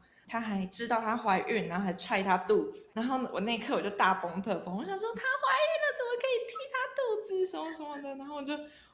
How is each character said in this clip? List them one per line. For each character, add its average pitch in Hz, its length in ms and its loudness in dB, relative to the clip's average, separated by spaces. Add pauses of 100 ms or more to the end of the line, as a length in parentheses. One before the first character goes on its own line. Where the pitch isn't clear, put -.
(240)
他 233 160 -4
还 202 260 -2
知 226 200 -6
道 226 140 2
她 226 160 0
怀 208 240 4
孕， 202 260 0
然 170 100 -2
后 196 80 0
还 180 100 2
踹 196 280 0
她 190 160 6
肚 196 320 4
子， - 240 -10
然 226 100 -2
后 262 140 0 (140)
我 180 80 -2
那 226 160 0
一 - 20 0
刻 277 160 -2
我 180 80 2
就 202 80 0
大 190 240 6
崩 175 260 -4
特 196 200 -2
崩， 180 180 -6
我 277 60 -4
想 381 120 -4
说 427 160 -2
：“她 453 100 -8
怀 523 360 2
孕 605 140 4 (100)
了， - 20 2 (140)
怎 494 80 0
么 480 100 -2
可 494 120 0
以 494 80 2 (100)
踢 - 80 -10 (160)
她 508 80 0 (160)
肚 453 280 0
子？” 381 220 0
什 349 140 -4
么 320 140 -4
什 311 100 -10
么 294 180 -8
的， 277 160 -8
然 277 80 -12
后 294 120 -10
我 285 60 -6
就， 285 120 -4 (400)